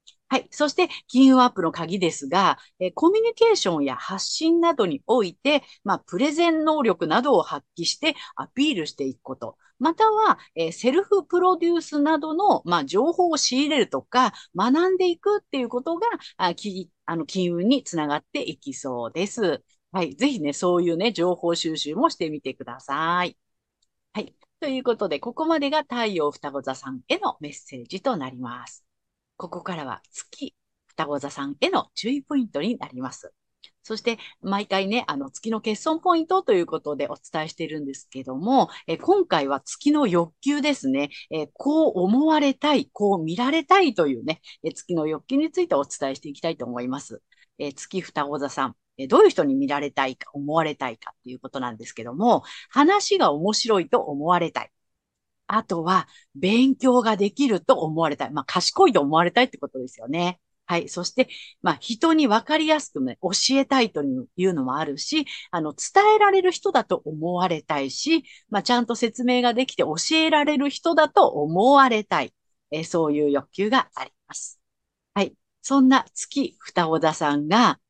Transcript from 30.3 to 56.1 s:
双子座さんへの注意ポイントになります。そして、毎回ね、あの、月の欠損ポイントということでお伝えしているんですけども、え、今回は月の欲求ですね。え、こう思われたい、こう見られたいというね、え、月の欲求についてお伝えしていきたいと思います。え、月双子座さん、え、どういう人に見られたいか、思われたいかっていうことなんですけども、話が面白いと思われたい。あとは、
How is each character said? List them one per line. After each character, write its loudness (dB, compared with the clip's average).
双 -8
子 -4
座 -8
さ -10
ん -8
へ 0
の -2
注 -6
意 -4
ポ -6
イ 0
ン -10
ト -6
に -2
な -12
り -14
ま -8
す。 -20
そ -10
し -10
て、 -4
毎 -4
回 -2
ね、 -2
あ -4
の、 -8
月 -10
の -4
欠 -4
損 -2
ポ 4
イ 0
ン -16
ト 2
と 2
い 4
う -2
こ -4
と -8
で -4
お -10
伝 -8
え -10
し -14
て -10
い -6
る -10
ん -8
で -8
す -20
け -12
ど -10
も、 2
え、 -4
今 2
回 0
は -2
月 -2
の 2
欲 0
求 -2
で 0
す -6
ね。 -2
え、 -6
こ 2
う 0
思 2
わ 4
れ 2
た 0
い、 0
こ 0
う -2
見 -4
ら 0
れ 0
た 4
い 2
と 0
い -2
う -10
ね、 -4
え、 -4
月 -10
の 0
欲 -6
求 -2
に -2
つ -2
い -2
て 0
お 0
伝 -6
え -8
し -16
て -16
い -12
き -20
た -2
い -6
と -10
思 -8
い -6
ま -6
す。 -18
え、 -8
月 -10
双 -4
子 -6
座 -4
さ -4
ん、 -6
え、 -8
ど 6
う 10
い 10
う 6
人 2
に 2
見 0
ら -2
れ -6
た 0
い -8
か、 -16
思 -8
わ 4
れ -4
た -6
い -12
か -20
っ -20
て -18
い -12
う -16
こ -14
と -8
な -6
ん -12
で -16
す -16
け -12
ど -12
も、 4
話 4
が 4
面 0
白 2
い -2
と 2
思 -6
わ 4
れ -2
た -6
い。 -20
あ -2
と -4
は、 0